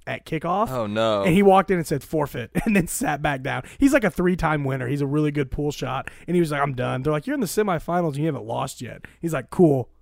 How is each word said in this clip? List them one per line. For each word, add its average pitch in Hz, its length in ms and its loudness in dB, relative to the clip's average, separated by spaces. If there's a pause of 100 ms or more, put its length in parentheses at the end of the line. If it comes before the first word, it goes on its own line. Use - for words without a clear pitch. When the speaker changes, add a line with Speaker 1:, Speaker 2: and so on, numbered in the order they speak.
Speaker 1:
at 123 180 -8
kickoff. 170 460 -2
Speaker 2:
Oh, 123 160 -4
no. 107 360 2
Speaker 1:
And - 120 4
he 202 80 6
walked 190 280 6
in 185 60 2
and 165 100 -2
said, 143 160 -2
"Forfeit," 147 560 -6
<laughs> - 60 0
and 220 100 2
then 190 120 4
sat 151 340 -4
back 143 220 -2
down. 127 220 -6 (140)
He's, 175 140 4
like, 240 120 4
a 185 60 0
three-time 165 540 0
winner. 135 240 -2
He's 143 140 -2
a 143 40 0
really 151 240 0
good 143 200 -2
pool 147 200 -4
shot. 131 400 -6 (160)
And 175 80 -2
he 180 60 6
was 160 120 2
like, 139 100 -2
"I'm 143 120 0
done." 127 280 -2
They're 151 100 0
like, 151 140 -4
"You're 277 80 -2
in 285 60 -2
the 208 60 0
semifinals 175 600 -2
and 139 100 -4
you 151 80 -2
haven't 131 200 -4
lost 127 340 -6
yet." 110 240 -14 (160)
He's 165 140 -4
like, 131 160 -6
"Cool. 143 400 4 (120)